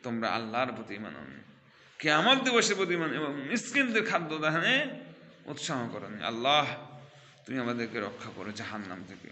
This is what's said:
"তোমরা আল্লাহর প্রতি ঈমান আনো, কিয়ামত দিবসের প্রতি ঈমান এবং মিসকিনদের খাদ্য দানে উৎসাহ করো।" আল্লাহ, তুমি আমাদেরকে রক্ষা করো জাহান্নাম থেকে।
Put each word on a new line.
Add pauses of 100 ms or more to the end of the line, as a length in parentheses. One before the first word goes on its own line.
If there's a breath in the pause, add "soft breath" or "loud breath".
"তোমরা
আল্লাহর
প্রতি
ঈমান
আনো, (580 loud breath)
কিয়ামত
দিবসের
প্রতি
ঈমান
এবং
মিসকিনদের
খাদ্য
দানে (460)
উৎসাহ
করো।"
আল্লাহ, (800 loud breath)
তুমি
আমাদেরকে
রক্ষা
করো
জাহান্নাম
থেকে।